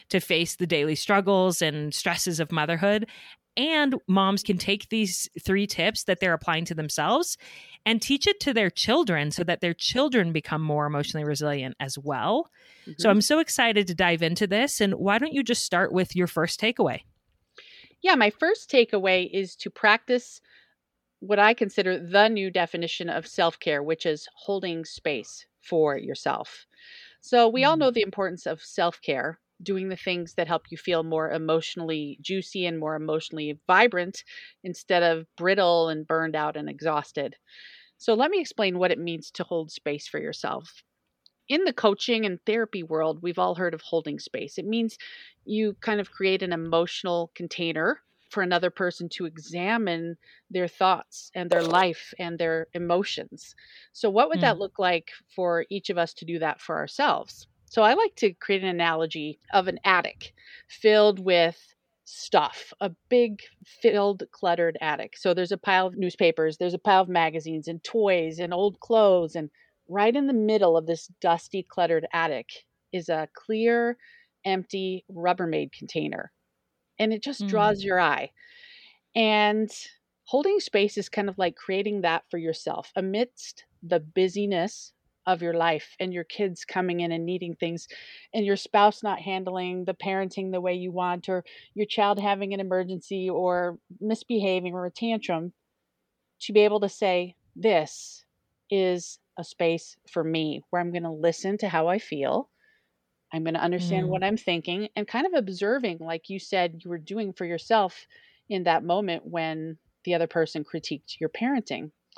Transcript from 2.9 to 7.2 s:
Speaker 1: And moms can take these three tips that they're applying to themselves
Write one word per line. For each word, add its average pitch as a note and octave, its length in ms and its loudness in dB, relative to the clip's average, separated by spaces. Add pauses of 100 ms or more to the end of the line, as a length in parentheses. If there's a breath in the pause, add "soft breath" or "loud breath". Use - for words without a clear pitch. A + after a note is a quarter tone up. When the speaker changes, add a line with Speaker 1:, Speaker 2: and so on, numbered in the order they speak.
Speaker 1:
And D4 380 2 (120)
moms G3 360 2
can F#3 140 0
take G3+ 300 -2
these G#3+ 400 -2 (140)
three G3 260 2
tips G3 380 -2
that F#3 160 0
they're F#3 100 2
applying E3 340 0
to E3+ 80 -6
themselves D#3+ 640 0 (480 loud breath)